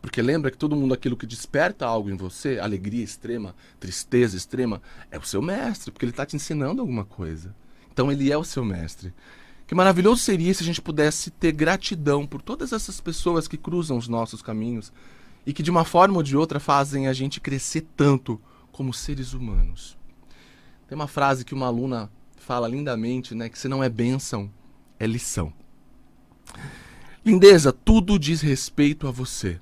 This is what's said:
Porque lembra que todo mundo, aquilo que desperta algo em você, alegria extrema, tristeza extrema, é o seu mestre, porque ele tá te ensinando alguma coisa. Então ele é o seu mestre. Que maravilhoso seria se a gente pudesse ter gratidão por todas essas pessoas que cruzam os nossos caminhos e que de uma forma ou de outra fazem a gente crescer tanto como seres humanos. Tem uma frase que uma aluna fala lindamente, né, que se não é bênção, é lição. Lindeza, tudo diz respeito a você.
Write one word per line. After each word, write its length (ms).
Porque 200
lembra 300
que 60
todo 180
mundo, 180
aquilo 220
que 100
desperta 580
algo 260
em 60
você, 440
alegria 420
extrema, 540
tristeza 560
extrema, 440
é 80
o 60
seu 180
mestre, 480
porque 140
ele 80
tá 120
te 120
ensinando 440
alguma 240
coisa. 500
Então 200
ele 180
é 80
o 60
seu 200
mestre. 480
Que 80
maravilhoso 480
seria 320
se 80
a 40
gente 140
pudesse 500
ter 200
gratidão 720
por 160
todas 320
essas 280
pessoas 480
que 80
cruzam 400
os 100
nossos 360
caminhos 500
e 80
que 100
de 100
uma 120
forma 340
ou 40
de 140
outra 240
fazem 480
a 40
gente 280
crescer 440
tanto 440
como 240
seres 380
humanos. 680
Tem 80
uma 140
frase 360
que 100
uma 120
aluna 420
fala 320
lindamente, 680
né, 140
que 100
se 80
não 160
é 60
bênção, 600
é 60
lição. 460
Lindeza, 480
tudo 460
diz 220
respeito 680
a 20
você. 520